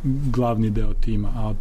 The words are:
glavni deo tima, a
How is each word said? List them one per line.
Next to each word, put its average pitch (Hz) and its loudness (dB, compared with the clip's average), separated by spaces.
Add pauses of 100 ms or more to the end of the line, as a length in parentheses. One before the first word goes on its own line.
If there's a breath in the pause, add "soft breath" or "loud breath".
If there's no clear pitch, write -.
glavni 123 0
deo 107 2
tima, 104 2
a 110 -2